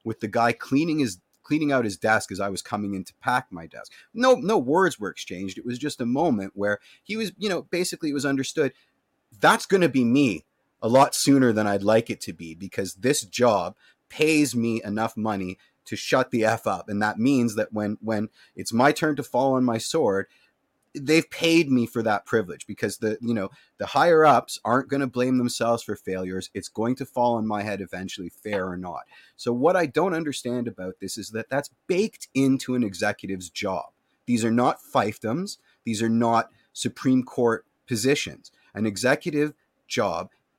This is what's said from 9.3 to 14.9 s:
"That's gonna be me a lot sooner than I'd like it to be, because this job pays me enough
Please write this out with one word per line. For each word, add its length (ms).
"That's 280
gonna 220
be 140
me 400
a 60
lot 260
sooner 400
than 140
I'd 160
like 260
it 120
to 120
be, 220
because 400
this 260
job 540
pays 460
me 280
enough 320